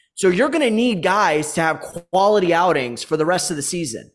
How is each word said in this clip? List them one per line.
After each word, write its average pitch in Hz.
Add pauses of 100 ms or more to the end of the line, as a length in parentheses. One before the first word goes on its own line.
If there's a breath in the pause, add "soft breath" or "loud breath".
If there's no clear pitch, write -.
(160 soft breath)
So 190
you're 220
gonna 269
need 220
guys 180
to 170
have 160
quality 190
outings 143
for 156
the 156
rest 175
of 160
the 143
season. 139